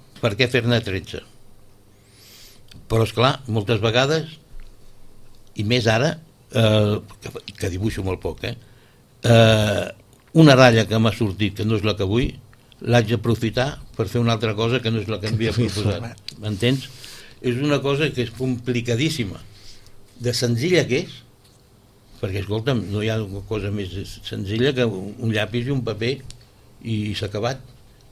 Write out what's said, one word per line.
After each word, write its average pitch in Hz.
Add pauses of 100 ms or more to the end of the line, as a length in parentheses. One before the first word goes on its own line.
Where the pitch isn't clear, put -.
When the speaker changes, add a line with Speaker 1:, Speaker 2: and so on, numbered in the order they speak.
(160)
Speaker 1:
per 113
què 127
fer-ne 120
tretze? 92 (1600)
Però, 113
esclar, 127
moltes 107
vegades, 135 (1160)
i 107
més 113
ara, 120 (380)
eh, 107 (200)
que, - (220)
que 101
dibuixo 98
molt 92
poc, 82
eh? 104 (680)
Eh, 107 (500)
una 156
ratlla 120
que 110
m'ha 110
sortit, 101
que 107
no 110
és 95
la 104
que 98
vull, 117 (520)
l'haig 117
d'aprofitar 117 (140)
per 113
fer -
una 117
altra 110
cosa 117
que 113
no 113
és 92
la 110
que 107
m'havia 113
Speaker 2:
Sí, 117
sí. 101
Speaker 1:
proposat. 104
M'entens? 107 (540)
És 120
una 143
cosa 139
que 123
és 113
complicadíssima. 123 (800)
De 120
senzilla 131
que 120
és, - (1000)
perquè, 98
escolta'm, 110
no 104
hi 110
ha 110
una 98
cosa 101
més 101 (300)
senzilla 110
que 127
un, 98
un 113
llapis 110
i 143
un 135
paper 113
i, -
i 101
s'ha 107
acabat. 107 (520)